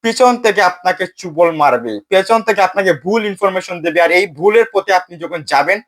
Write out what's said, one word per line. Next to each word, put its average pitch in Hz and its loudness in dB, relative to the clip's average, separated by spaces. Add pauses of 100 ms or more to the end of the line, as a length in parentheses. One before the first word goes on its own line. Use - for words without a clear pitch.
পিছন 240 4
থেকে 208 2
আপনাকে 185 0 (160)
চুবল 170 0
মারবে, 123 0 (160)
পেছন 196 2
থেকে 208 -2
আপনাকে 185 0
ভুল 190 -2
ইনফরমেশন 185 -4
দেবে। 165 -2
আর 170 2
এই 180 2
ভুলের 208 2
পথে 196 -2
আপনি 180 -2
যখন 165 -10
যাবেন 170 0